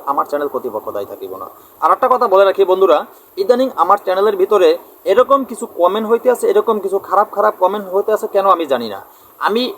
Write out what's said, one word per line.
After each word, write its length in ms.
আমার 200
চ্যানেল 220
কর্তৃপক্ষ 440
দায়ী 140
থাকিব 300
না। 100
আর 120
একটা 200
কথা 160
বলে 180
রাখি 200
বন্ধুরা, 400
ইদানিং 380
আমার 220
চ্যানেলের 380
ভিতরে 420
এরকম 400
কিছু 220
কমেন্ট 440
হইতে 220
আছে, 180
এরকম 300
কিছু 200
খারাপ 320
খারাপ 280
কমেন্ট 300
হইতে 240
আছে, 140
কেন 220
আমি 160
জানি 240
না। 160
আমি 380